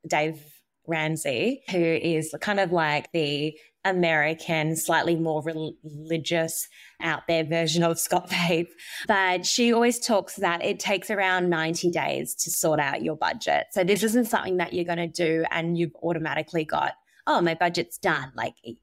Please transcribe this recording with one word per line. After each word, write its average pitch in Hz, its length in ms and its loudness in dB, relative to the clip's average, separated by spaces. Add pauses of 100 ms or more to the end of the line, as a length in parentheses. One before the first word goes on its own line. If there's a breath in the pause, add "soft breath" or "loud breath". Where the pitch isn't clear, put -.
Dave 156 340 -2 (460)
Ramsey, 156 840 -2
who 185 80 -2
is 160 640 0
kind 196 220 0
of 175 100 2
like 151 400 0
the 151 420 0 (300 loud breath)
American, 160 920 2
slightly 165 400 2
more 160 260 0
rel-, 156 320 -6 (100)
religious 160 840 -4 (340 loud breath)
out 160 260 -4
there 165 160 2
version 165 380 0
of 165 180 2
Scott - 300 0
Pape. 175 400 0 (380 loud breath)
But 185 360 2
she 233 300 2
always 240 260 4
talks 196 360 0
that 175 280 -2
it 196 160 0
takes 202 300 -2
around 185 400 2
ninety 165 400 0
days 147 460 -2
to - 160 -4
sort 156 280 2
out 139 220 0
your 160 140 -2
budget. - 560 0
So 190 120 0
this 190 200 2
isn't 226 220 4
something 185 320 0
that 170 160 -2
you're 175 120 -2
gonna 170 220 -2
do 165 420 0
and 170 300 -2
you've 170 240 -2
automatically 160 600 -2
got, 151 300 -2 (320 soft breath)
"Oh, - 160 4
my 165 140 2
budget's 175 420 -2
done." 143 380 0
Like, 117 180 -6 (100)
it, 117 200 -14